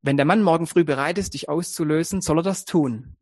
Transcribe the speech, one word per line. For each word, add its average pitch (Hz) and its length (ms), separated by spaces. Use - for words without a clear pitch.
Wenn 139 160
der 139 100
Mann 208 160
morgen 165 240
früh 175 160
bereit 151 360
ist, 196 160
dich - 140
auszulösen, 165 720
soll 160 200
er - 20
das 190 220
tun. 127 560